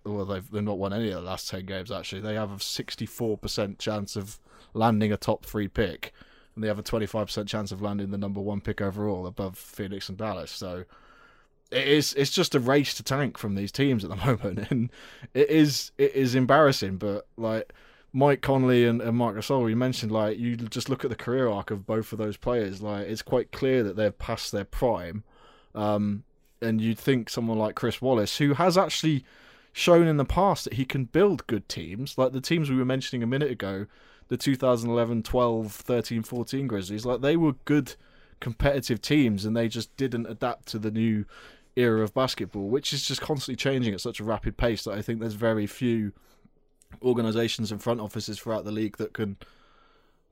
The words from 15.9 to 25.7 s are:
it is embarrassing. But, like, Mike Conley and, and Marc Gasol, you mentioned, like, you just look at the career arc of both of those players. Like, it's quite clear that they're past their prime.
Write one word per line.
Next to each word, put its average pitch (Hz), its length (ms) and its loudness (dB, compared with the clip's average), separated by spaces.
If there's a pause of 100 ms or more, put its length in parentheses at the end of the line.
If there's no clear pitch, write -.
it 139 160 4
is 127 220 2
embarrassing. 131 640 6
But, 101 380 -4
like, 110 380 -4 (400)
Mike 139 280 4
Conley 127 440 6
and, 117 160 2
and 117 160 0
Marc 117 180 0
Gasol, 120 340 0
you 110 60 2
mentioned, 123 360 0
like, 107 280 0
you 120 160 -2
just 117 340 -6
look 131 140 -2
at 135 60 0
the - 60 -6
career 127 340 0
arc 98 220 -2
of 98 140 -6
both 110 280 -2
of 107 60 -6
those 107 180 -4
players. 104 440 -2
Like, 104 260 -4
it's 107 140 -6
quite - 300 -2
clear 131 320 2
that 95 120 -2
they're 104 160 2
past - 400 -6
their 101 120 -2
prime. 101 600 -2 (520)